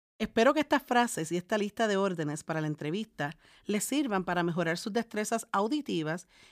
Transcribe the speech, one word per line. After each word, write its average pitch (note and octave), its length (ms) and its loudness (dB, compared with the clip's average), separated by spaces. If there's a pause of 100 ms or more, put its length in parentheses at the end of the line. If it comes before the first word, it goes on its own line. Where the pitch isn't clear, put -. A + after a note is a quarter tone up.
(180)
Espero A#3 360 4
que D#4 60 2
estas D4 240 2
frases A#3+ 480 0
y E3+ 60 0
esta G#3+ 200 -2
lista G#3 300 0
de G3+ 80 2
órdenes E3 480 -2
para D#3+ 160 -4
la D#3 80 0
entrevista D3+ 720 -4 (260)
les G3+ 220 -2
sirvan A3+ 400 0
para F3 180 0
mejorar E3+ 340 0
sus G#3 140 -8
destrezas A3+ 600 -2
auditivas G3 760 -2 (240)